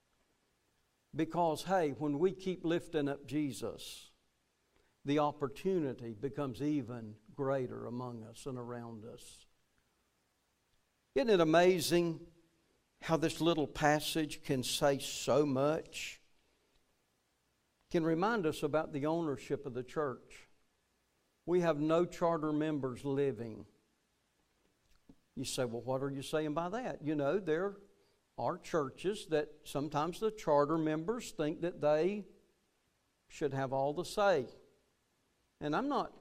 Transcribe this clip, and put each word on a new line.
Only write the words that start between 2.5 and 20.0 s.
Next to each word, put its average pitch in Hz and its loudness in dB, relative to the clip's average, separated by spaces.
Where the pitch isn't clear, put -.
lifting 160 0
up 143 -4
Jesus, 123 -6
the 143 2
opportunity 143 -2
becomes 131 -6
even 123 -4
greater 127 -2
among 120 -8
us 113 -18
and 127 -6
around 117 -10
us. - -18
Isn't 262 4
it 196 8
amazing 165 6
how 165 2
this 147 0
little 160 4
passage 151 0
can 131 0
say 143 2
so 139 2
much? 143 -2
Can 170 2
remind 170 2
us 151 -2
about 156 -2
the 143 -4
ownership 151 -2
of 131 -8
the 127 -6
church. - -6